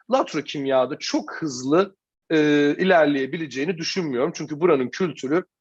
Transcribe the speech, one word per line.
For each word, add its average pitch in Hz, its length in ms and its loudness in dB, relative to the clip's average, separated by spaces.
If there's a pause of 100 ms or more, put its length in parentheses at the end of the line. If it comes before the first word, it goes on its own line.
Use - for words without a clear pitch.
(120)
latrokimyada 139 880 -2
çok - 360 -4
hızlı, 147 600 0 (360)
e, 160 60 4 (400)
ilerleyebileceğini 151 1000 2
düşünmüyorum. 156 580 -2
Çünkü 147 240 -8
buranın 143 300 4
kültürü 165 560 -4 (160)